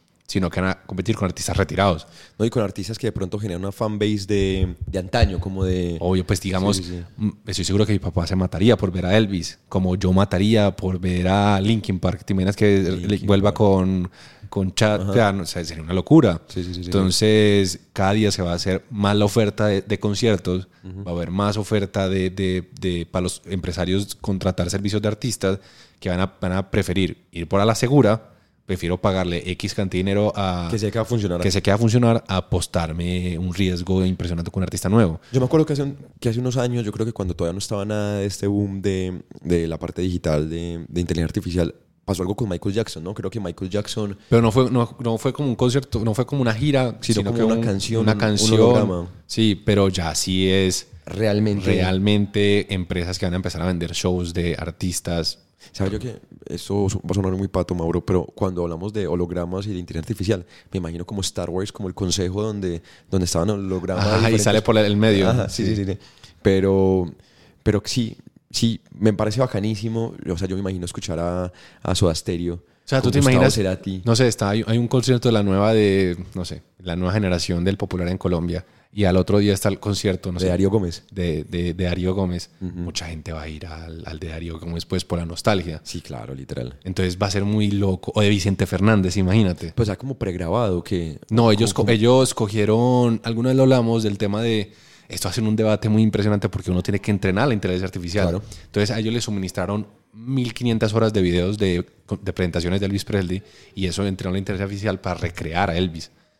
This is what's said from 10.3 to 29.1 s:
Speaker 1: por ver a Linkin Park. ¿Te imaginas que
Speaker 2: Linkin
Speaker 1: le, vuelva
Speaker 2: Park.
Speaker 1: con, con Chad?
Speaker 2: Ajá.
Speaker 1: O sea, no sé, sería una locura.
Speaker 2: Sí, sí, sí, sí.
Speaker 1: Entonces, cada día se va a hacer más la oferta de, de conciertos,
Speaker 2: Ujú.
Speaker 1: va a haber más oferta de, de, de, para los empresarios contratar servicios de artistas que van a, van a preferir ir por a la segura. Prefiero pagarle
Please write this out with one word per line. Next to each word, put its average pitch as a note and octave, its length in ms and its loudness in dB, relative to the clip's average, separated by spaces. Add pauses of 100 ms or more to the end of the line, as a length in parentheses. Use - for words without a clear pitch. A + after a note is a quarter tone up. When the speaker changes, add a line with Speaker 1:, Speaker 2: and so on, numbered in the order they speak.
Speaker 1:
por F#2 240 -2
ver F2+ 280 0
a G2+ 320 4
Linkin G2+ 400 0
Park. F#2 240 -2
¿Te - 100 -4
imaginas F#2+ 220 0
que G2+ 280 4
Speaker 2:
Linkin F2+ 260 -4
Speaker 1:
le, G2+ 80 2 (100)
vuelva G2+ 220 6
Speaker 2:
Park. - 80 0
Speaker 1:
con, F#2+ 540 2 (380)
con F#2+ 240 -2
Chad? G#2+ 280 2
Speaker 2:
Ajá. G2 100 -2
Speaker 1:
O - 20 2
sea, G#2 200 4
no F#2+ 120 -4
sé, F2 200 -6
sería D#2+ 180 -10
una E2 100 -6
locura. G2 540 6
Speaker 2:
Sí, - 160 -6
sí, F2+ 100 -8
sí, F2 100 -8
sí. - 20 -10
Speaker 1:
Entonces, G2+ 960 4 (100)
cada G2 220 2
día G#2+ 180 2
se F#2+ 100 -4
va F2 120 -2
a - 20 -2
hacer F#2 340 -2
más G2+ 280 0
la G#2 80 4
oferta G#2 420 2
de, G2 140 0
de G#2 180 -4
conciertos, F#2+ 680 0 (160)
Speaker 2:
Ujú. F#2 180 -14
Speaker 1:
va F2+ 80 -10
a F2 40 -6
haber E2+ 160 -6
más G2+ 260 -2
oferta G2 500 -2
de, F#2+ 220 0
de, F#2 400 -4 (100)
de, F2 260 -4
para F#2 180 -4
los - 220 -6
empresarios F#2 680 -4
contratar F2+ 540 -2
servicios G2+ 320 -2
de G#2+ 80 0
artistas G2+ 500 -4 (400)
que - 100 -6
van F2+ 120 0
a, G2 180 -2
van F#2 140 -2
a F#2+ 180 -4
preferir F#2 600 0
ir E2+ 140 -8
por F#3+ 120 2
a G2+ 60 4
la A2+ 100 4
segura. A#2 540 4 (360)
Prefiero F2+ 360 -2
pagarle F#2 500 0